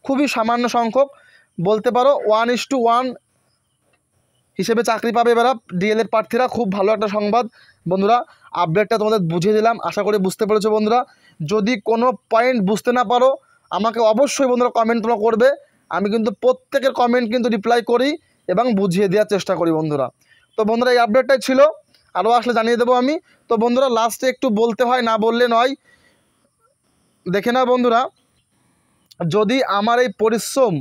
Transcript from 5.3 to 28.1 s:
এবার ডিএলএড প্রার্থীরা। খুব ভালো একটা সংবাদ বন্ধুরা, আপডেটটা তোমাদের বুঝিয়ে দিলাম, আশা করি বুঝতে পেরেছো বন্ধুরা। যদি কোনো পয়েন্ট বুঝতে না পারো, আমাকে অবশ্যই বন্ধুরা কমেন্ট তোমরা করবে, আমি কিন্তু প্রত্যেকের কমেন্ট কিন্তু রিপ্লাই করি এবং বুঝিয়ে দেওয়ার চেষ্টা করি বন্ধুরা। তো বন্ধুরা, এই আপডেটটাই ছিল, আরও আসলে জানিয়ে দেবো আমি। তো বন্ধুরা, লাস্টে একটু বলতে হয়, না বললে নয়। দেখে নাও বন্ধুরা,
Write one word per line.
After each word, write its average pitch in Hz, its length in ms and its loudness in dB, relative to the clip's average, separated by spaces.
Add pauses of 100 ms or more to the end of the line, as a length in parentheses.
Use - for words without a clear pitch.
এবার 233 120 2 (320)
ডিএলএড 214 340 0
প্রার্থীরা। 226 320 0 (100)
খুব 226 120 -2 (100)
ভালো 202 180 2
একটা 214 200 -4
সংবাদ 208 300 0 (460)
বন্ধুরা, 196 260 2 (460)
আপডেটটা 196 380 0
তোমাদের 214 200 0 (100)
বুঝিয়ে 180 260 0
দিলাম, 226 180 0 (140)
আশা 208 180 -4
করি 214 180 0
বুঝতে 190 240 -4
পেরেছো 214 260 0
বন্ধুরা। 214 240 2 (540)
যদি 214 200 0 (160)
কোনো 233 180 0 (240)
পয়েন্ট 247 280 2 (100)
বুঝতে 220 280 -2
না 247 140 2
পারো, 247 180 4 (480)
আমাকে 226 220 -2 (120)
অবশ্যই 269 400 2
বন্ধুরা 247 260 0
কমেন্ট 226 260 0
তোমরা 226 220 0
করবে, 226 240 2 (460)
আমি 190 180 -2
কিন্তু 220 160 -2 (140)
প্রত্যেকের 254 560 0
কমেন্ট 240 340 2
কিন্তু 240 220 -2
রিপ্লাই 233 240 0 (120)
করি 240 180 2 (440)
এবং 220 120 0 (140)
বুঝিয়ে 196 320 0
দেওয়ার 214 220 0
চেষ্টা 190 260 -2
করি 170 180 0
বন্ধুরা। 147 300 -2 (500)
তো 220 120 -2
বন্ধুরা, 233 260 0
এই 240 100 4
আপডেটটাই 254 420 2
ছিল, 262 120 2 (580)
আরও 185 120 0 (100)
আসলে 233 200 -2
জানিয়ে 226 220 0
দেবো 240 200 2
আমি। 277 140 0 (340)
তো - 40 2 (100)
বন্ধুরা, 247 240 2 (100)
লাস্টে 226 360 -2
একটু 269 140 -4 (140)
বলতে 233 280 0
হয়, 247 200 0
না 226 60 0 (100)
বললে 233 200 2 (100)
নয়। 247 160 2 (1500)
দেখে 196 300 -2
নাও 262 180 2
বন্ধুরা, 247 280 2 (1300)